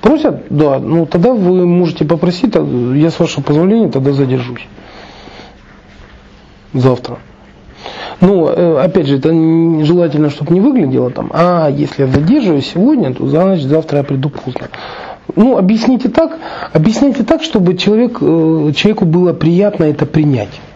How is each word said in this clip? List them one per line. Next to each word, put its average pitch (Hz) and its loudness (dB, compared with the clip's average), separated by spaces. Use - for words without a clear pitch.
просят, 277 0
да, 143 0
ну 160 0
тогда 185 2
вы 185 2
можете 175 0
попросить, 175 0
а 131 -2
я, 160 2
с - -8
вашего 147 -2
позволения, 185 2
тогда 139 0
задержусь. 127 -2
Завтра. 123 0
Но, 180 4
э, 165 2
опять 175 0
же, 139 0
это 135 -2
н-, 165 2
желательно, 151 2
чтобы 156 -4
не 185 2
выглядело 135 0
там, - -8
а 170 0
если 143 -4
я 135 0
задерживаюсь 156 0
сегодня, 190 0
то, 131 -6
значит, 165 0
завтра 156 0
я 139 0
приду 139 -2
поздно. - -10
Ну, 240 4
объясните 226 0
так, 320 0
объясняйте 220 2
так, 320 0
чтобы 185 0
человек, 226 0
э, 160 2
человеку 208 0
было 175 2
приятно 175 0
это 151 0
принять. 135 -2